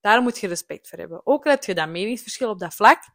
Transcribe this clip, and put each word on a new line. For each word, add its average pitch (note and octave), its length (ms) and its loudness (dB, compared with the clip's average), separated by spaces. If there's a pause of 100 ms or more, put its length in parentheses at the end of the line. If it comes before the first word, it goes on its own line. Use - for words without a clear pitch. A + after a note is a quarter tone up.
Daar A3 220 4
moet A#3+ 160 -2
je - 80 -8
respect E3+ 420 -10
voor E3+ 100 -18
hebben. E3 280 -12
Ook D4 180 2
al D#4 60 2
heb C#4 140 2
je F#3+ 100 -4
dat D#3 140 -2
meningsverschil A3 640 -6
op G3 80 -8
dat F3 160 -10
vlak, A#3+ 280 6 (120)